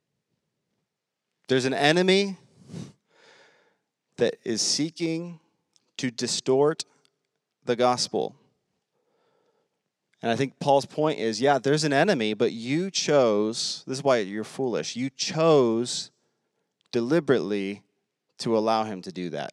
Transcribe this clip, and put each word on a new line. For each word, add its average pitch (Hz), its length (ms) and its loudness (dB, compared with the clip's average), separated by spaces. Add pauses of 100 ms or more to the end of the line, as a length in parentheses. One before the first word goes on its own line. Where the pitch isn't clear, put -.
(1500)
There's 131 160 2
an 131 100 0
enemy 185 640 2 (1800)
that - 260 2
is 110 180 -2
seeking 165 800 -4 (560)
to 127 140 -4
distort 131 720 0 (800)
the 123 100 0
gospel. 117 640 0 (1900)
And 117 80 -2
I 113 60 0
think 131 240 -4
Paul's 139 260 2
point 151 320 -2
is, 110 220 -2
yeah, 139 180 4
there's 143 260 0
an 147 80 0
enemy, 135 420 2
but 107 180 0
you 139 380 -4
chose, 117 960 0
this 131 120 -6
is 139 60 -12
why 131 140 4
you're 104 260 -6
foolish, 107 500 -4
you 127 160 -6
chose 131 1000 2 (800)
deliberately 110 920 0 (560)
to 117 180 -2
allow 110 280 0
him 104 180 -10
to 95 100 -14
do 90 180 -8
that. 73 220 -10